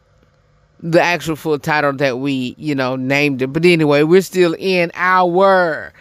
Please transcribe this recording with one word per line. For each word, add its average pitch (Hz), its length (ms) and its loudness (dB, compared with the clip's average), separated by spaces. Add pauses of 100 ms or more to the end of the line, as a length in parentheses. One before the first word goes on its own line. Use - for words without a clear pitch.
(800)
the 170 200 2
actual 160 340 -2
full 151 220 -4
title 147 360 -2
that 131 260 -2
we, 131 380 -4
you 147 180 -6
know, 131 200 -2
named 135 460 -2
it. 131 60 -2
But 160 180 -4
anyway, 156 380 4
we're 175 180 4
still 175 380 0
in 180 340 -2
our 180 1080 2